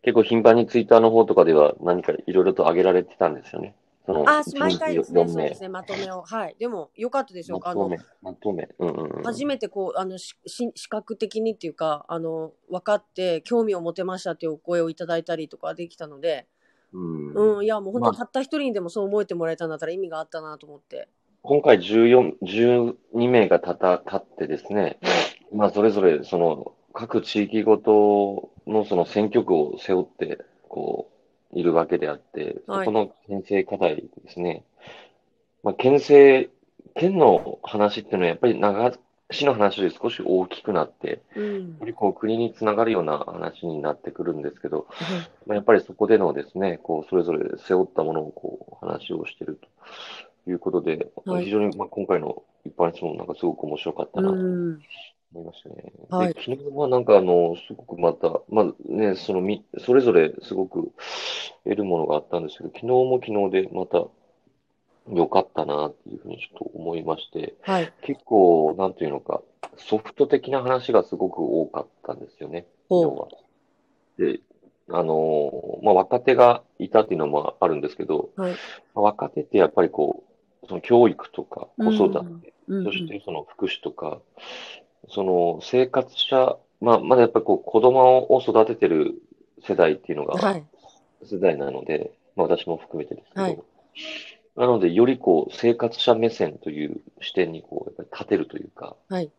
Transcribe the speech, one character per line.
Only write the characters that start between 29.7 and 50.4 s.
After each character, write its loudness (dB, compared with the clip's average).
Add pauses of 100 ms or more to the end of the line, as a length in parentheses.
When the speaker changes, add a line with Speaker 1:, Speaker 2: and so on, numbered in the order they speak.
Speaker 1:
背 -4
負 0
っ -4
て、 -8 (300)
こ -8
う、 -20 (360)
い -4
る 2
わ 2
け -2
で -4
あ -6
っ -20
て、 -10 (100)
Speaker 2:
は -6
い。 -4
Speaker 1:
そ -2
こ -
の 0 (160)
県 -8
政 -4
課 -6
題 -2 (160)
で -20
す -12
ね。 -6 (1000)
ま -2
あ、 -6
県 2
政、 8 (420)
県 0
の 2
話 0
っ -16
て -10
い -2
う 0
の 0
は 2
や 0
っ -20
ぱ 2
り 2
長 2 (400)
市 -4
の 4
話 0
よ 0
り -4
少 -6
し -10
大 0
き -16
く -4
な 0
っ -6
て、 -10 (160)
Speaker 2:
う -8
ん。 -8
Speaker 1:
よ -12
り -10
こ -2
う -4
国 -4
に -4
つ -8
な 0
が 0
る 0
よ 0
う -2
な -4
話 -10
に -6
な -4
っ -6
て -14
く -10
る -4
ん -8
で -8
す -18
け -12
ど、 -8
Speaker 2:
は -10
い。 -8 (260)
Speaker 1:
ま -6
あ、 -2
や -2
っ -16
ぱ 6
り 6
そ -18
こ 0
で 4
の 2
で -8
す -12
ね、 -4
こ -6
う、 -20
そ -4
れ 2
ぞ -4
れ -4
背 -2
負 2
っ -20
た -2
も -2
の -4
を -12
こ -16
う、 -14
話 -10
を -8
し -18
て -12
る -12 (840)